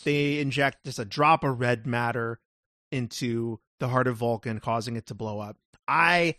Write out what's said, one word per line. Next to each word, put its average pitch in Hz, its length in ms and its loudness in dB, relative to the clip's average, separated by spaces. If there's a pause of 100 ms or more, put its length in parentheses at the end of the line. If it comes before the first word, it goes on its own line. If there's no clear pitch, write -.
they 147 360 2
inject 139 460 0
just 131 140 -8
a 113 60 -6
drop 147 380 4
of 131 160 0
red 120 260 0
matter 117 540 -2 (520)
into 117 680 -4 (200)
the 131 80 -2
heart 127 200 2
of 120 100 0
Vulcan, 113 420 -2
causing 117 360 -4
it 110 120 -10
to 110 80 -12
blow 107 240 -6
up. 104 180 -12 (300)
I 170 520 4